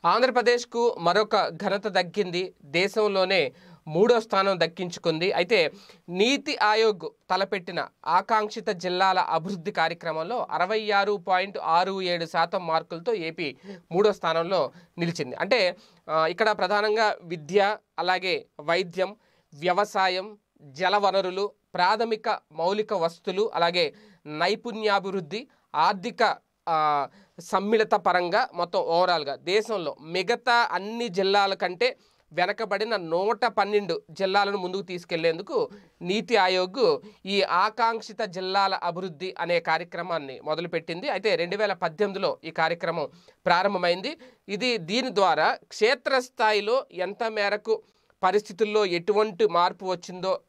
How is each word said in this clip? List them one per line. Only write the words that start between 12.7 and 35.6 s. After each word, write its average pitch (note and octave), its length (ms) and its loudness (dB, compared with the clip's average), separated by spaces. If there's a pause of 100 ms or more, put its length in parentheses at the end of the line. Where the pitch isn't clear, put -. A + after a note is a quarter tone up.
ఏపీ E3 420 -6 (360)
మూడో G3+ 200 4
స్థానంలో E3 580 0 (280)
నిలిచింది. E3 380 -4
అంటే, F#3 400 0 (340)
ఆ, D#3+ 160 2
ఇక్కడ G#3 260 2
ప్రధానంగా G#3 680 2
విద్య, F3+ 540 0 (220)
అలాగే F3+ 480 0 (140)
వైద్యం, F3+ 560 -2 (380)
వ్యవసాయం, F#3+ 840 0 (260)
జలవనరులు, F#3 880 0 (240)
ప్రాథమిక G#3+ 540 0 (240)
మౌలిక G3 420 -2
వస్తువులు, F#3 600 -2
అలాగే E3+ 400 0 (320)
నైపుణ్యాభివృద్ధి, G3 1200 -4 (260)
ఆర్థిక, F#3 640 0 (320)
ఆ, D3+ 400 2 (320)
సమ్మిళిత G#3 500 0
పరంగా F#3 640 2
మొత్తం F3 260 -2
ఓవరాల్‌గా E3 540 0
దేశంలో F#3 680 -2
మిగతా A3+ 720 0
అన్ని A3 360 -4
జిల్లాల G3 460 2
కంటే F#3 420 -2 (360)
వెనకబడిన G3+ 640 -2
నూట F#3 480 0
పన్నెండు G3+ 680 0
జిల్లాలను G3 480 2
ముందుకు F#3 240 -6
తీసుకెళ్లేందుకు F3 880 -2 (320)